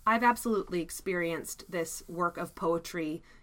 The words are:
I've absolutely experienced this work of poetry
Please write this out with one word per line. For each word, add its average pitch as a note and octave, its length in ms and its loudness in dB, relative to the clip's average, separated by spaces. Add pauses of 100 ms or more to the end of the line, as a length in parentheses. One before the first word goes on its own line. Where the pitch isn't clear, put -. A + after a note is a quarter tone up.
I've A3+ 180 4
absolutely A3 580 2
experienced E3 880 -2
this E3 380 -4
work F3 300 -2
of E3+ 180 -6
poetry E3 680 -2 (220)